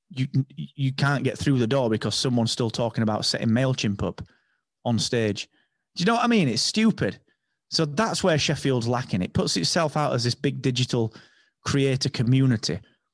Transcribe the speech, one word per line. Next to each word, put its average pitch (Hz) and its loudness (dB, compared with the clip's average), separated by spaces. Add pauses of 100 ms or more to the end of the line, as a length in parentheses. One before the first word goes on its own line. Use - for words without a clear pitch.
(120)
you, 135 -4 (300)
you 139 -4
can't 139 0
get 127 -2
through 135 2
the 117 2
door 127 2
because 110 -2
someone's 120 0
still 117 -2
talking 113 -2
about 107 0
setting - -2
MailChimp 120 0
up 90 -4 (600)
on 117 0
stage. 110 -2 (460)
Do - -6
you 175 2
know 233 4
what 233 0
I - 2
mean? 214 4
It's 110 -2
stupid. 214 0 (520)
So 165 0
that's 156 -2
where 160 6
Sheffield's 131 0
lacking. 120 -2
It - -6
puts - 0
itself 160 0
out 143 2
as 120 0
this 120 0
big 135 -4
digital 123 0 (500)
creator 135 0
community. 123 2 (340)